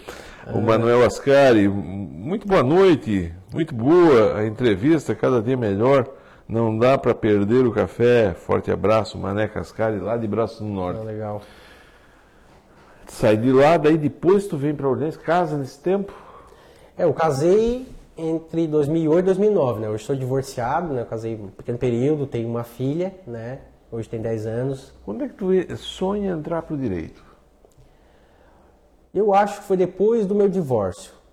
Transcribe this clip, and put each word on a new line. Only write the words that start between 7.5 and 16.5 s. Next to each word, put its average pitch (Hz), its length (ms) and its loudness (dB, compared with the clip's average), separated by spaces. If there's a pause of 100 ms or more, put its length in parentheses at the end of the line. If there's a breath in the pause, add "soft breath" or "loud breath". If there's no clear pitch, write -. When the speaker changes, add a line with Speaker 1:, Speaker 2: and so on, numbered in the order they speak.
Speaker 1:
o 113 60 2
café. 107 640 2
Forte 98 380 -4
abraço, 98 460 0
Mané 98 300 -4
Cascari, 101 520 -6
lá 104 180 -4
de 113 100 -4
Braço 107 360 -4
do 107 60 -8
Norte. 92 320 -6
Speaker 2:
Ah, - 20 -12
legal. 107 380 -10 (1700 soft breath)
Speaker 1:
Sai 110 300 2
de 123 140 2
lá, 139 260 6
daí 151 200 4
depois 160 500 0
tu 156 100 -6
vem 147 160 -2
pra 139 160 -4
Orleans, 135 280 -2
casa 160 380 -2
nesse 135 240 -8
tempo? 190 320 -2 (840 loud breath)